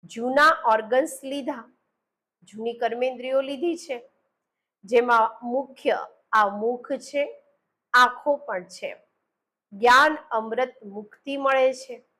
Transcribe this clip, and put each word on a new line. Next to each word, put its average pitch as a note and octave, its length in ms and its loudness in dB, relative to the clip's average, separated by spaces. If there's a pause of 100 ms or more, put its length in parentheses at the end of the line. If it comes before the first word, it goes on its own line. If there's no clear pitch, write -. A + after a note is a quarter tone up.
જૂના C4+ 600 2
ઓર્ગન્સ A3+ 580 0
લીધા, C4+ 540 -10 (640)
જૂની A3+ 300 -10
કર્મેન્દ્રિયો B3 680 -2
લીધી C#4+ 360 -4
છે, A#3+ 320 -12 (760)
જેમાં A3+ 600 2
મુખ્ય A#3+ 640 -4 (240)
આ G#3+ 180 4
મુખ A#3 420 -6
છે, C#4+ 520 -6 (500)
આંખો B3 420 4
પણ A3 280 -8
છે. F3 320 -12 (800)
જ્ઞાન B3+ 440 6 (140)
અમૃત A3+ 420 -4 (100)
મુક્તિ G#3 540 -14
મળે C4+ 360 2
છે. B3 320 -16 (140)